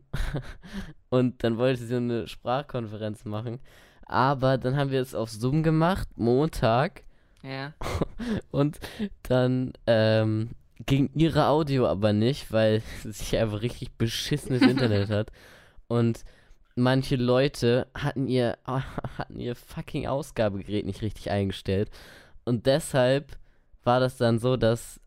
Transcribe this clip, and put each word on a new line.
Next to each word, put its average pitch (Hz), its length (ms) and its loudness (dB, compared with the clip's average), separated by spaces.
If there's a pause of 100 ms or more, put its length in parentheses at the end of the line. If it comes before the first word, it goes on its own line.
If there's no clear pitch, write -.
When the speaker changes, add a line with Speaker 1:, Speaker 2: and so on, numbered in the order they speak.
(120)
Speaker 1:
<laughs> - 960 -8
und 127 340 2
dann 117 140 2
wollte 123 280 2
sie 120 120 -4
eine 120 320 -2
Sprachkonferenz 110 960 -6
machen, 110 340 -8 (460)
aber 131 520 2
dann 127 200 0
haben 139 140 0
wir 131 100 0
es 131 140 -6
auf 110 140 -2
Zoom 127 340 0
gemacht, 165 520 2
Montag. 127 880 2 (400)
Speaker 2:
Ja. 135 360 -10
Speaker 1:
<laughs> - 720 -4
Und 143 280 0 (440)
dann, 127 500 0 (140)
ähm, 110 640 4 (340)
ging 135 300 4
ihre 147 320 4
Audio 139 400 2
aber 101 260 2
nicht, 113 380 0
weil 110 300 4 (120)
<laughs> - 100 -14
sie - 340 -4
einfach 104 240 0
richtig - 360 -6
beschissenes 123 640 -2
Speaker 2:
<laughs> - 40 8
Speaker 1:
Internet 104 440 2
hat. 107 220 -2 (560)
Und 117 380 0 (500)
manche 131 420 2
Leute 123 760 2
hatten 139 340 -4
ihr, 123 340 0
<laughs> - 560 -6
hatten 113 220 -10
ihr 123 160 -6
fucking - 520 -8
Ausgabegerät 104 800 -2
nicht 95 160 -6
richtig - 300 -6
eingestellt. 98 580 0 (560)
Und 120 220 0
deshalb 135 680 2 (460)
war 123 160 4
das 127 180 0
dann 117 220 4
so, 127 180 2
dass, 113 500 0